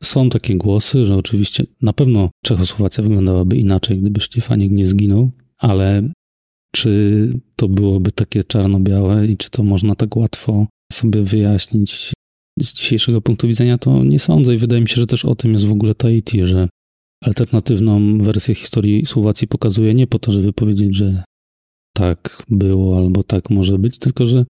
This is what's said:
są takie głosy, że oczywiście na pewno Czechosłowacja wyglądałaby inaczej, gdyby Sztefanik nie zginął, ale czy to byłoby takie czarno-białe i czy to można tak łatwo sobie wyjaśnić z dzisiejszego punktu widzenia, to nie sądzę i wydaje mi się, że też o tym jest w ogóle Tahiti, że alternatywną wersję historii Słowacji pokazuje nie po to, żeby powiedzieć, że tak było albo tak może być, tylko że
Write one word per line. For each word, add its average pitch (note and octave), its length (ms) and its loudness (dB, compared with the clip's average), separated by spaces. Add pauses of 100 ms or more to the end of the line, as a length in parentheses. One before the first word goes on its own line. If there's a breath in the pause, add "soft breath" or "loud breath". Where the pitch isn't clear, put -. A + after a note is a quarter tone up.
są C3 260 0
takie A#2 260 -2
głosy, G#2 500 0
że G2 100 2
oczywiście G2+ 500 -2 (160)
na B2+ 120 0
pewno A2+ 360 2 (140)
Czechosłowacja F#2+ 600 -2
wyglądałaby F#2+ 540 2
inaczej, F#2+ 420 0
gdyby G2+ 220 -2
Sztefanik G#2 500 -2
nie G2 140 2
zginął, G2+ 460 2 (260)
ale G2+ 520 0 (640)
czy G#2+ 640 0 (160)
to A2 140 -2
byłoby F#2+ 420 0
takie - 320 -4
czarno-białe G2 840 0
i G#2+ 100 -2
czy - 120 -14
to - 140 -2
można G2+ 320 2
tak A2 200 -4
łatwo A2 520 -2 (240)
sobie G#2+ 320 0
wyjaśnić G2+ 920 -2 (460)
z C#3 140 -6
dzisiejszego A#2 480 -2
punktu A#2+ 260 -2
widzenia, A#2+ 300 2
to C3 260 2
nie C#3 160 2
sądzę C#3 360 2
i - 20 0
wydaje A#2 240 0
mi A2+ 60 2
się, - 80 -6
że A#2+ 120 0
też - 180 -4
o B2 100 0
tym A2+ 180 0
jest G#2 120 2
w G#2 60 0
ogóle G#2+ 240 0
Tahiti, A2+ 500 0
że F#2 220 2 (560)
alternatywną G#2+ 960 0
wersję G#2 380 0
historii G#2 500 0
Słowacji G#2+ 420 -2
pokazuje A2 460 0
nie B2+ 140 4
po A#2+ 120 -2
to, - 120 -2
żeby G2+ 220 0
powiedzieć, G2+ 420 0
że F#2+ 280 -2 (720)
tak - 540 -4
było F#2+ 480 2
albo F#2 260 2
tak - 260 -4
może G2 300 2
być, A#2 200 -2
tylko B2+ 260 -2
że B2 200 2 (140)